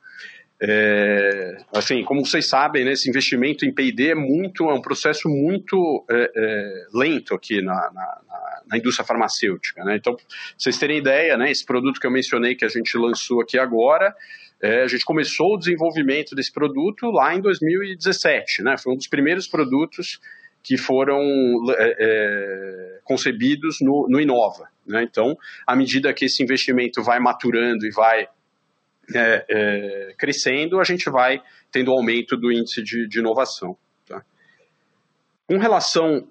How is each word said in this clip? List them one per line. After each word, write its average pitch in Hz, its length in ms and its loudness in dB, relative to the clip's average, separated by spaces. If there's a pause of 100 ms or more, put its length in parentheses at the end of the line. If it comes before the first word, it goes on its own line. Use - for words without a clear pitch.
(600)
É, 101 960 2 (180)
assim, 113 300 0
como 139 200 0
vocês - 220 0
sabem, 139 380 2
né, 135 60 2
esse 131 180 -2
investimento 131 560 0
em 131 80 0
P 139 100 -2
e 131 80 2
D 131 200 2
é 160 40 2
muito, 160 540 0
é 147 40 2
um 127 80 0
processo 151 460 -2
muito, 160 840 0
é, 120 240 2
é, 104 600 -2
lento 127 420 0
aqui 101 260 -2
na, 92 120 -4
na, 90 520 -6
na, - 420 -12
na 110 100 -4
indústria 117 280 -2
farmacêutica, 104 800 -2
né? 104 140 0
Então, 120 180 -2
pra - 80 -20 (340)
vocês - 200 -2
terem 151 200 0
ideia, 143 380 2
né, 131 160 2
esse - 140 -4
produto 131 340 0
que - 80 -2
eu 123 40 0
mencionei 127 440 0
que 123 80 -2
a 110 60 2
gente 117 280 -2
lançou 117 440 0
aqui 123 180 0
agora, 131 560 2 (460)
é, 113 220 2
a 127 40 0
gente 120 160 -2
começou 156 520 0
o - 20 -6
desenvolvimento 156 760 0
desse 139 200 -6
produto 151 580 -2
lá 156 240 2
em 190 60 -2
dois 190 200 0
mil 175 220 0
e 190 120 -8
dezessete, 160 680 -2
né? 127 140 0
Foi 127 160 -4
um 131 40 -2
dos - 100 -10
primeiros 156 420 0
produtos 156 720 -2 (420)
que 131 140 0
foram, 135 440 2 (560)
é, 113 220 4
é, 98 1040 -2
concebidos 139 800 -2
no, 139 280 2
no 135 120 4
Inova, 120 480 2 (180)
né? 110 160 0
Então, 113 340 0 (300)
à 123 80 2
medida 135 380 2
que 135 120 -2
esse - 160 0
investimento 123 640 0
vai 120 160 2
maturando 120 640 0
e 110 60 -4
vai, 110 360 4 (840)
é, 113 340 2
é, 101 720 -2
crescendo, 143 600 0
a 185 40 4
gente 175 280 -2
vai 131 280 2 (320)
tendo 127 200 2
aumento 120 440 2
do 120 160 0
índice 117 300 -2
de, 117 260 -6
de 110 120 -4
inovação, 113 580 -2 (300)
tá? 98 160 -16 (1200)
Com 190 140 0
relação 165 720 2